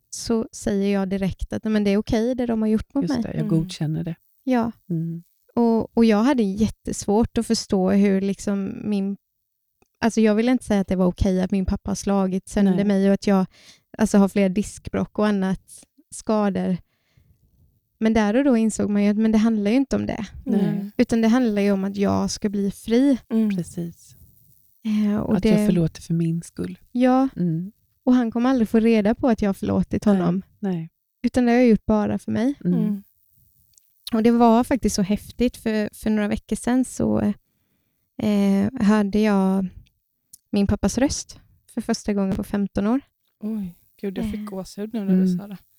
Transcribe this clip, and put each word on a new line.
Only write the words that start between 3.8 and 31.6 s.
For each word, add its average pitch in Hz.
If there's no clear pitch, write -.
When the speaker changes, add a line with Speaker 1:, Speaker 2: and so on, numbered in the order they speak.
Speaker 2:
det. 165
Speaker 1:
Ja. 233
Speaker 2:
Mm. 165
Speaker 1:
Och, 233
och 233
jag 214
hade 254
jättesvårt 208
att 226
förstå 190
hur 196
liksom 196
min... 196
Alltså 226
jag 214
vill 226
inte 254
säga 202
att 185
det 190
var 185
okej 185
att 185
min 190
pappa 202
har 196
slagit 190
sönder 196
Speaker 2:
Nej. 190
Speaker 1:
mig 196
och 196
att -
jag, 190
alltså, 214
har 196
fler 196
diskbråck -
och 214
annat, 190
skador. 185
Men 220
där 214
och 277
då 262
insåg 208
man 208
ju 202
att, 208
men 220
det 226
handlar 214
ju 247
inte 269
om 208
det. -
Speaker 2:
Nej. 208
Speaker 3:
Nej. 202
Speaker 1:
Utan 233
det 226
handlar 220
ju 202
om 190
att 196
jag 196
ska -
bli 196
fri. 254
Speaker 3:
Mm. 220
Speaker 2:
Precis. 170
Speaker 1:
Eh, 214
och -
Speaker 2:
Att 185
Speaker 1:
det 220
Speaker 2:
jag 214
förlåter 175
för -
min 165
skull. 180
Speaker 1:
Ja. 254
Speaker 2:
Mm. 175
Speaker 1:
Och 254
han 233
kommer 240
aldrig 247
få 226
reda 220
på 277
att 220
jag 208
har 196
förlåtit 196
Speaker 2:
Nej. 202
Speaker 1:
honom. 180
Speaker 2:
Nej. 175
Speaker 1:
Utan 247
det 233
har 240
jag 254